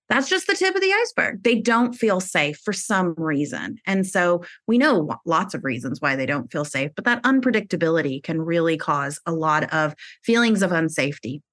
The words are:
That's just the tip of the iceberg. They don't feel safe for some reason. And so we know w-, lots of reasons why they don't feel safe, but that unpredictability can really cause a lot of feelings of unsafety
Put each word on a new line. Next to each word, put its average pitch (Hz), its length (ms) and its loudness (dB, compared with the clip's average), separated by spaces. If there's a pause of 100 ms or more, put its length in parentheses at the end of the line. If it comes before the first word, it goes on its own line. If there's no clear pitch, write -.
That's 262 200 2
just 370 160 0
the 392 80 2
tip 370 220 0
of 370 60 0
the 381 120 2
iceberg. 233 480 0
They 240 140 4
don't 233 380 2
feel 196 260 2
safe 147 440 -2
for 208 100 -2
some 185 440 0
reason. 147 600 -4 (100)
And 190 180 0
so 175 380 2 (240)
we 233 100 2
know 262 200 4
w-, 151 280 -2
lots 165 300 0
of 120 80 -8
reasons 127 380 -4
why 139 140 0
they 131 120 -4
don't 135 240 -4
feel 147 140 -4
safe, 139 300 -4
but - 100 -6
that 240 180 0
unpredictability 165 960 2
can 165 180 -4
really 165 380 0
cause 143 480 -2
a 170 60 -4
lot 156 420 0
of 156 220 0 (280)
feelings 226 380 4
of 185 80 2
unsafety 151 720 -2 (120)